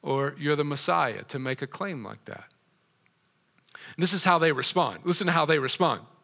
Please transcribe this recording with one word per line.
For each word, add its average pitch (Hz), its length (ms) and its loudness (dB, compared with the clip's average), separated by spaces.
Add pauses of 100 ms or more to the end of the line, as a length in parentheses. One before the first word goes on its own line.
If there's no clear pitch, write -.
or 139 360 -2
you're 147 180 2
the 147 80 2
Messiah 147 600 0
to - 140 -10
make 131 240 -6
a 135 60 -8
claim 185 340 -8
like 107 220 -14
that. - 220 -14 (1500)
And - 80 0
this 175 100 2
is 190 120 0
how 180 140 6
they 160 120 6
respond. 131 540 0
Listen 175 240 2
to 170 40 2
how 165 120 4
they 151 160 2
respond. 131 420 0 (220)